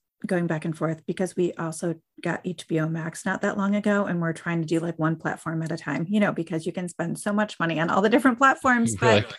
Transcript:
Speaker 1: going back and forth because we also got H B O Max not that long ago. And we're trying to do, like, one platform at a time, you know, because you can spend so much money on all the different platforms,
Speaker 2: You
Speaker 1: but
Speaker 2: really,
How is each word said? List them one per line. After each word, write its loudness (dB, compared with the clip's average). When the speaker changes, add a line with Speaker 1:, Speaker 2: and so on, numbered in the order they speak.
Speaker 1:
going 0
back -2
and -4
forth -4
because -4
we 0
also -4
got -2
H -8
B 0
O 0
Max -6
not -2
that -2
long 0
ago. 2
And -2
we're 0
trying -4
to -2
do, 0
like, -4
one 2
platform -4
at -6
a -4
time, -4
you 2
know, 4
because -4
you -2
can -6
spend -4
so -4
much 0
money 0
on 0
all 2
the 4
different 4
platforms, 4
Speaker 2:
You -6
Speaker 1:
but 6
Speaker 2:
really, -12